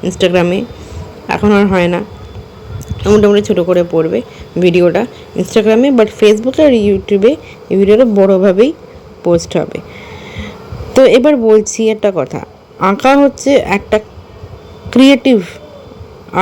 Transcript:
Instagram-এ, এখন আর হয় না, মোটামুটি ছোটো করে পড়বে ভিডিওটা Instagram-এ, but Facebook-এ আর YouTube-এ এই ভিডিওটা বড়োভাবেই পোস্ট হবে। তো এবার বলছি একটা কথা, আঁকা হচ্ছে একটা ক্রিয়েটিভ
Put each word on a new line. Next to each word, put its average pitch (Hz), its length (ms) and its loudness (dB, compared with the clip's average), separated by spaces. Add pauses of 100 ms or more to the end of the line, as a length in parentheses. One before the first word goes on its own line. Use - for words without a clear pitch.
Instagram-এ, 180 520 -2 (720)
এখন 208 240 0
আর 202 140 4
হয় 175 220 0
না, 175 60 -4 (1120)
মোটামুটি 208 360 2
ছোটো 180 200 0
করে 180 140 2 (100)
পড়বে 165 260 -2 (460)
ভিডিওটা 175 380 2 (400)
Instagram-এ, 220 460 0 (100)
but 214 100 2 (120)
Facebook-এ 220 480 2
আর 262 60 4 (140)
YouTube-এ 202 440 0 (380)
এই 180 100 0
ভিডিওটা 214 260 4 (120)
বড়োভাবেই 196 520 2 (540)
পোস্ট 170 260 -2 (100)
হবে। - 180 -8 (1160)
তো 254 60 4 (160)
এবার 294 180 2 (140)
বলছি 214 320 2 (140)
একটা 214 240 -2
কথা, 143 220 -6 (480)
আঁকা 226 240 0 (100)
হচ্ছে 269 280 0 (260)
একটা 214 220 -2 (960)
ক্রিয়েটিভ 269 460 4 (1040)